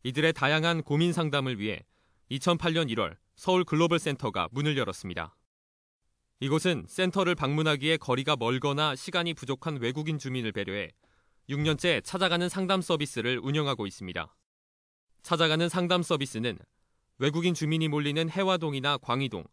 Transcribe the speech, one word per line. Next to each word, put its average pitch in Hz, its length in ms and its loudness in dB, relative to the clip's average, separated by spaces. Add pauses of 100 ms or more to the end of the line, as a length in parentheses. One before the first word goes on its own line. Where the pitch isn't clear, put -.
이들의 151 300 2
다양한 156 500 2
고민 160 280 2
상담을 139 460 -2
위해 101 260 -6 (460)
이천팔 160 460 0
년 160 140 0
일월 101 280 -2 (180)
서울 180 280 2
글로벌 165 340 4
센터가 113 540 -2
문을 143 260 0
열었습니다. 90 580 -6 (1040)
이곳은 143 460 0
센터를 185 460 0
방문하기에 151 640 0
거리가 135 380 0
멀거나 135 600 0
시간이 170 380 -2
부족한 139 480 -6
외국인 151 380 -2
주민을 127 320 -4
배려해 98 400 -6 (580)
육 143 120 -2
년째 156 400 2
찾아가는 175 480 0
상담 190 340 0
서비스를 127 580 0
운영하고 139 460 -2
있습니다. 90 480 -8 (880)
찾아가는 160 460 4
상담 175 340 2
서비스는 123 560 -2 (580)
외국인 160 380 2
주민이 160 320 0
몰리는 147 420 0
해화동이나 160 720 0
광희동, 120 540 -2